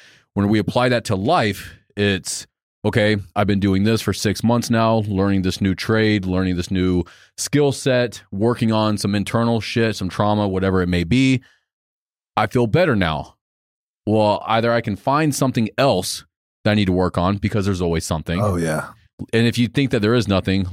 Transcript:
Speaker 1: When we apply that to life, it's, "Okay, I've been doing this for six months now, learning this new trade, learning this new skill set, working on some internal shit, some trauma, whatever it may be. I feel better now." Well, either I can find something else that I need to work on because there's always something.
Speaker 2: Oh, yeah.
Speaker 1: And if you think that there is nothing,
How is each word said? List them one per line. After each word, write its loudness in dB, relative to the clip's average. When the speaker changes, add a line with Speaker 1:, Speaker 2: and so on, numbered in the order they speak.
Speaker 1:
When 0
we 2
apply 0
that -2
to -2
life, -2
it's, -2
"Okay, 2
I've 0
been 2
doing 2
this 2
for -2
six -2
months 0
now, 2
learning 0
this -2
new 0
trade, 0
learning 0
this -4
new 0
skill 0
set, -2
working 0
on 2
some -2
internal 0
shit, -2
some -6
trauma, 0
whatever 0
it 0
may 2
be. 4
I 2
feel 0
better 2
now." -2
Well, 2
either 0
I 0
can -4
find 0
something 0
else 0
that 2
I 2
need 2
to 2
work 0
on 0
because -2
there's -2
always 0
something. -4
Speaker 2:
Oh, 0
yeah. -4
Speaker 1:
And 2
if -2
you 2
think 0
that 0
there 2
is 0
nothing, 0